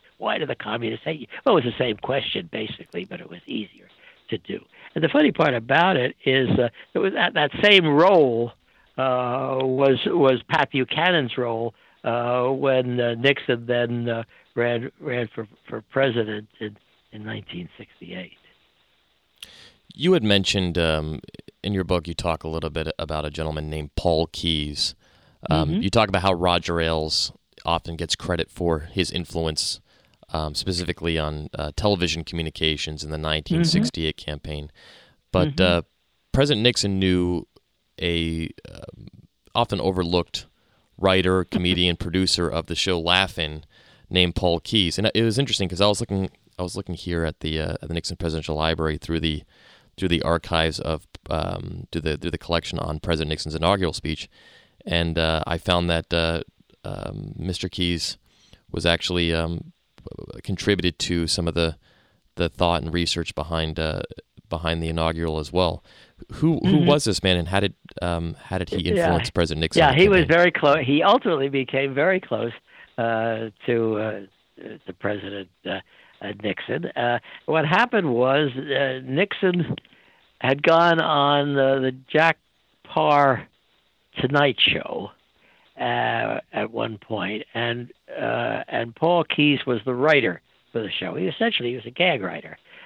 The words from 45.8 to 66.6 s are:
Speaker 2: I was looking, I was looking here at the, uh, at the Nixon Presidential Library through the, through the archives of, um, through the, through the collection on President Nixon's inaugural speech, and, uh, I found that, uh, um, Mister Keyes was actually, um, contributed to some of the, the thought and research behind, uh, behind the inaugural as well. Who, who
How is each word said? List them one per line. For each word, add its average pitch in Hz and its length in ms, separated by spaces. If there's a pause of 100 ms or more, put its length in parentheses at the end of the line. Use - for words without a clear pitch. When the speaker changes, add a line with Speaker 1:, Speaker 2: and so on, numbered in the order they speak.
Speaker 2:
I 104 60
was 104 120
looking, 95 300 (280)
I 90 40
was 90 120
looking 95 200
here 85 300
at 78 160
the, 78 200
uh, 82 220
at 85 60
the 85 60
Nixon 85 220
Presidential 78 400
Library 80 400
through 82 240
the, 78 220 (560)
through 95 100
the 85 140
archives 82 580
of, 80 260 (220)
um, 87 640
through 82 80
the, 78 160
through 82 140
the 82 80
collection - 400
on 78 200
President 78 300
Nixon's 78 260
inaugural 85 380
speech, - 380 (560)
and, 85 320
uh, 80 280
I 85 100
found 87 320
that, 82 240
uh, 82 300 (420)
um, 50 540
Mister 90 320
Keyes 87 480 (520)
was 85 140
actually, 85 480
um, 82 400 (680)
contributed 90 560
to 85 280
some 85 220
of 80 60
the, 82 220 (580)
the 85 160
thought 85 320
and 80 100
research 85 420
behind, 80 460
uh, 78 220 (480)
behind 82 320
the 82 60
inaugural 82 500
as 73 120
well. 87 320 (500)
Who, 156 260
who 170 220